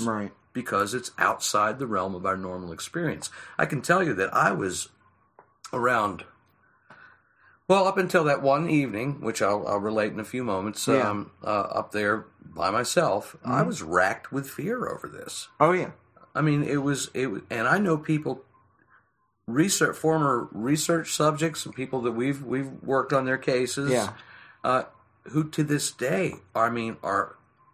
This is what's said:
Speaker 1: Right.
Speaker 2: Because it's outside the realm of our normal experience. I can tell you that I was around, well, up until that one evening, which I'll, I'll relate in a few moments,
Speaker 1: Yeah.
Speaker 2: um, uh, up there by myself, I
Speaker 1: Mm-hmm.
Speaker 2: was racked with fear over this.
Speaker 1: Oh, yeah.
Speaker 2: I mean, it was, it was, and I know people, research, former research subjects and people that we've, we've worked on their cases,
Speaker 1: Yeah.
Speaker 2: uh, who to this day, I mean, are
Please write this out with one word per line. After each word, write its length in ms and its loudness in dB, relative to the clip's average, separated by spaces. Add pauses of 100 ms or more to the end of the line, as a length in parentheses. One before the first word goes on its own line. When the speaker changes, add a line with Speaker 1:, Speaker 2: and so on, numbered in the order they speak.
Speaker 1:
Right. 260 -2 (200)
Speaker 2:
Because 420 -2
it's 240 -6
outside 600 2
the 80 -4
realm 280 -2
of 100 -8
our 100 0
normal 380 -8
experience. 560 -6 (280)
I 80 4
can 160 -4
tell 220 4
you 120 0
that 180 0
I 180 4
was 380 -4 (840)
around, 540 0 (1400)
well, 200 6
up 120 0
until 260 4
that 160 2
one 280 4
evening, 520 0
which 220 -4
I'll, 240 0
I'll 120 0
relate 320 0
in 80 -10
a 60 -6
few 180 -8
moments, 440 -4
Speaker 1:
Yeah. 200 4
Speaker 2:
um, 240 -4 (120)
uh, 60 -8
up 420 -2
there 340 0 (180)
by 280 -2
myself, 640 0 (100)
I 140 0
Speaker 1:
Mm-hmm. 80 4
Speaker 2:
was 160 -6
racked 480 2
with 180 -4
fear 400 -4
over 180 -10
this. 400 -14 (120)
Speaker 1:
Oh, 120 8
yeah. 200 0 (440)
Speaker 2:
I 60 0
mean, 220 2
it 140 0
was, 360 -2
it 140 -2
was, 240 -6
and 160 0
I 100 4
know 200 2
people, 460 -2 (1040)
research, 480 2
former 560 2
research 640 0
subjects 520 0
and 100 -12
people 260 -4
that 120 0
we've, 300 -2
we've 280 -4 (100)
worked 320 0
on 120 4
their 120 0
cases, 540 0
Speaker 1:
Yeah. 220 2 (500)
Speaker 2:
uh, 200 2 (420)
who 260 0
to 120 0
this 280 0
day, 440 -2 (200)
I 160 4
mean, 320 -4
are 320 0 (380)